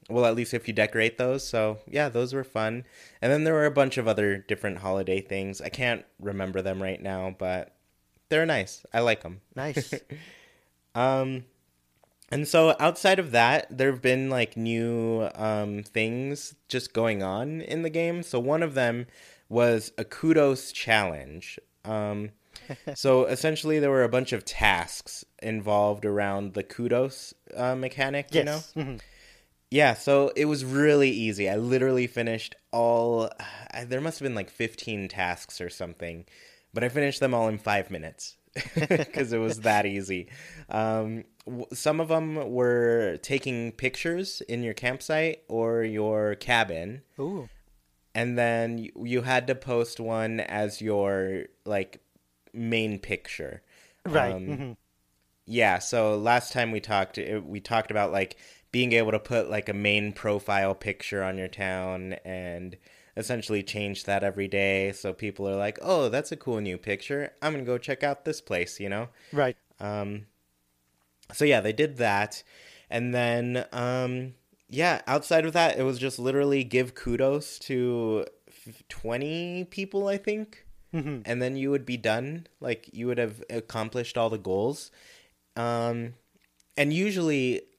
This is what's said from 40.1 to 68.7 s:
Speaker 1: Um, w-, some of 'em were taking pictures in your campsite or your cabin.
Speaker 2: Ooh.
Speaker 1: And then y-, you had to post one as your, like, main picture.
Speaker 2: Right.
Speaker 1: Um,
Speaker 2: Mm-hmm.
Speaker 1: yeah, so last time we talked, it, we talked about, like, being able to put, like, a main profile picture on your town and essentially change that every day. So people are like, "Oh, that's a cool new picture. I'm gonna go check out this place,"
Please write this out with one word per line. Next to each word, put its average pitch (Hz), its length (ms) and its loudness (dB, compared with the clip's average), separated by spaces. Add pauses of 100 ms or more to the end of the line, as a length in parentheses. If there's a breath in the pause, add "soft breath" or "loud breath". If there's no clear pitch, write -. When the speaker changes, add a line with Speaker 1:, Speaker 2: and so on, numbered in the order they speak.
Speaker 1:
Um, 110 560 -2 (220)
w-, 123 260 -8
some 156 280 0
of 160 100 -2
'em 156 420 0
were 120 680 4
taking 120 500 -2
pictures 170 720 -4
in 120 200 -4
your 110 120 -4
campsite 156 760 -2
or 113 360 0
your 107 500 0
cabin. 107 640 0 (180)
Speaker 2:
Ooh. 147 300 -8 (640)
Speaker 1:
And 120 220 -2
then 117 400 2
y-, 113 140 -8 (160)
you 123 160 2
had 127 240 2
to 131 80 0
post 120 460 -2
one 113 400 -2
as 104 420 -4
your, 98 640 2 (200)
like, 98 380 -2 (500)
main 113 460 -2
picture. - 640 -8 (420 soft breath)
Speaker 2:
Right. 139 300 2
Speaker 1:
Um, 92 140 -8
Speaker 2:
Mm-hmm. 135 240 -8 (760)
Speaker 1:
yeah, 104 320 4
so 110 400 2
last 120 340 2
time 117 200 0
we 107 80 -4
talked, 101 360 -2
it, 101 300 -4
we 101 120 -8
talked 113 320 -2
about, 101 220 0
like, 95 240 -2 (340 loud breath)
being 123 220 2
able 113 200 6
to 107 60 4
put, 117 320 0
like, 107 200 -2
a 101 40 -4
main 104 380 2
profile 98 640 0
picture 101 480 -6
on 95 160 -4
your 92 100 -6
town 92 640 -6 (100)
and 92 520 -10 (420 soft breath)
essentially 107 440 -2
change 101 420 -6
that 98 200 0
every 98 240 -2
day. 98 440 2
So 98 200 -6
people 98 340 -6
are 98 100 -2
like, 104 260 -2
"Oh, 160 260 2
that's 139 240 -4
a 151 60 -6
cool 113 240 -4
new 90 160 -4
picture. 139 640 -4
I'm 156 100 0
gonna 139 120 -6
go 123 120 0
check 135 260 -6
out 143 220 0
this 151 160 -4
place," 87 400 -4